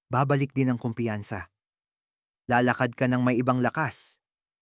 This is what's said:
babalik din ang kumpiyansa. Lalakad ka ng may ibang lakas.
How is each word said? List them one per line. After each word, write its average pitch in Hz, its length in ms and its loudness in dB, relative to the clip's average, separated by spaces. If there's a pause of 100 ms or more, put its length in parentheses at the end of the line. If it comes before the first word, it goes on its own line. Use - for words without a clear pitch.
babalik 139 460 2
din 131 180 2
ang 117 80 -4
kumpiyansa. 107 720 -6 (960)
Lalakad 123 480 2
ka 135 80 0
ng 127 160 2
may 123 160 2
ibang 127 240 0
lakas. - 600 -4 (380)